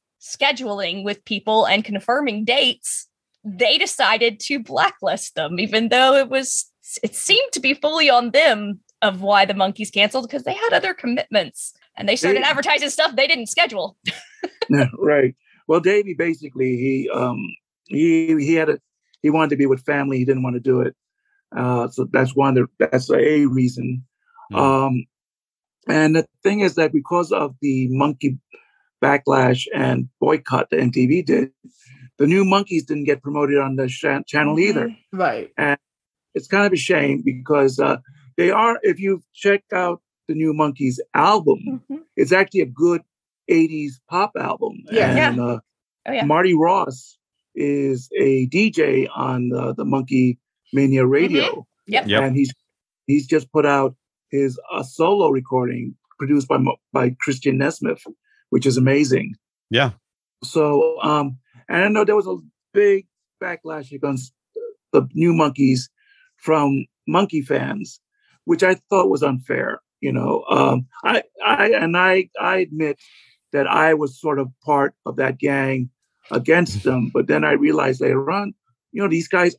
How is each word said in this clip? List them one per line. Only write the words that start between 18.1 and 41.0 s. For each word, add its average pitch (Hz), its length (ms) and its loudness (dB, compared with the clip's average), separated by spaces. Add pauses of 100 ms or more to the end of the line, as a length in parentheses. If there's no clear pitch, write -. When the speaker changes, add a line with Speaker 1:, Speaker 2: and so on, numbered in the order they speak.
Speaker 2:
he 151 180 0
had 160 160 2
a, 147 80 -2 (440)
he 147 60 2
wanted 151 220 2
to 147 60 0
be 139 100 2
with 131 180 0
family. 139 340 -2
He 123 60 -2
didn't 131 200 0
want 123 100 -2
to 120 60 -6
do - 200 2
it. 131 140 -4 (600)
Uh, 123 340 -2
so 123 240 -4
that's 131 240 0
one 135 200 4
of 117 120 2 (100)
the, 107 120 2
that's 127 200 0
a 147 360 4
reason. 127 580 -2 (480)
Speaker 3:
Mm. - 60 -2
Speaker 2:
Um, 135 480 0 (840)
and 156 280 4
the 160 100 0 (180)
thing 202 160 2
is 190 160 2
that 156 160 2
because 170 400 0
of 147 280 -2
the 131 280 0
monkey 135 500 0 (640)
backlash 131 720 2
and 131 340 -2 (120)
boycott - 500 0
that - 100 0
M 123 120 0
T 127 140 2
V 165 160 2
did, - 280 0 (680)
the 143 80 4
new 190 180 4
Monkees 190 420 0
didn't 151 180 -6
get 143 180 0
promoted 143 360 -2
on 135 180 -2
the 135 120 -2
sha-, 139 400 -4
channel 151 320 0
either. 226 280 0
Speaker 1:
Mm-hmm. 208 300 -14
Speaker 4:
Right. 127 400 -4
Speaker 2:
And 143 200 0 (560)
it's 135 120 -8
kind 202 200 2
of 190 60 0
a 180 40 4
shame 143 480 0
because, 135 560 0
uh, 143 180 0 (380)
they 175 140 2
are, 226 320 2
if 185 180 0
you 190 220 -2 (120)
check 202 380 0
out 180 280 -2 (280)
the 160 60 -4
new 156 200 0
Monkees 139 440 -2 (160)